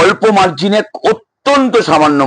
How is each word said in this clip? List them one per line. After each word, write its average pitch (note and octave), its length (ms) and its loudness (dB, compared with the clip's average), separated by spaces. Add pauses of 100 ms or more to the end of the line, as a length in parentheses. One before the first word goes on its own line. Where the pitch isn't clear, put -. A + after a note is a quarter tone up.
অল্প F#3+ 220 0 (140)
মার্জিনে, F#3 420 0 (320)
অত্যন্ত C4+ 640 -2 (160)
সামান্য D3+ 380 2